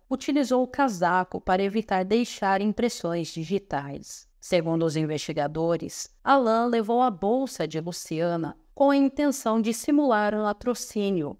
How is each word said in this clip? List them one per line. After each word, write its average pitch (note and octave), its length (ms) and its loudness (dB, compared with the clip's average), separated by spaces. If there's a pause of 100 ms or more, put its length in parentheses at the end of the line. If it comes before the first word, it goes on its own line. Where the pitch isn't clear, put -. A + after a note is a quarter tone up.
utilizou C4+ 540 0
o B3 60 0
casaco F#3 720 0
para F#3+ 240 2
evitar G3 400 0
deixar G3 560 0
impressões G3+ 680 -2
digitais. D#3 1000 -6 (100)
Segundo E3 460 0
os D#3 120 0
investigadores, D#3 1120 -2 (140)
Alain A#3+ 480 4
levou A#3 320 2
a B3+ 80 4
bolsa G#3 560 -2
de D#3 140 -4
Luciana E3+ 760 -4 (160)
com C#4 200 4
a C#4 40 4
intenção C4+ 640 2
de A3 140 0
simular A#3 580 2
um G#3+ 120 -2
latrocínio, G3+ 960 -2